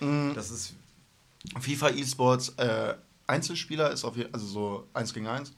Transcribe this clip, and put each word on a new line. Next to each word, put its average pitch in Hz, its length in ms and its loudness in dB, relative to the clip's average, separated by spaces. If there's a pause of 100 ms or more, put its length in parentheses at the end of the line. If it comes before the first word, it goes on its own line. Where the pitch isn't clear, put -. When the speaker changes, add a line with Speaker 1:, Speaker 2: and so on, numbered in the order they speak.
Speaker 1:
Mhm. 143 340 2
Speaker 2:
dass 104 160 -6
es - 240 -8 (840)
Speaker 1:
fifa 143 300 2
E-Sports, 127 680 4
äh, 110 360 2 (320)
Einzelspieler 151 640 0
ist - 140 -4
auf 117 120 -4
je-, 120 160 -2
also 110 140 -6
so 101 460 -4
eins 113 220 -2
gegen 110 140 -6
eins. 135 300 -6